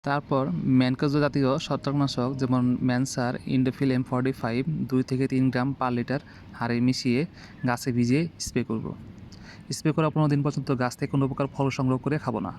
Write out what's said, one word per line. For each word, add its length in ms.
তারপর 400
ম্যানকোজো 420
জাতীয় 300
ছত্রাকনাশক 680
যেমন 220
ম্যানসার, 460
ইন্ডোফিল 360
এম 120
ফর্টি 380
ফাইভ 200
দুই 140
থেকে 240
তিন 220
গ্রাম 200
per 120
লিটার 300
হারে 280
মিশিয়ে 400
গাছে 260
ভিজিয়ে 300
স্প্রে 240
করব। 220
স্প্রে 220
করার 200
পনেরো 200
দিন 100
পর্যন্ত 260
গাছ 140
থেকে 160
কোনো 160
প্রকার 260
ফল 140
সংগ্রহ 280
করে 120
খাবো 220
না। 200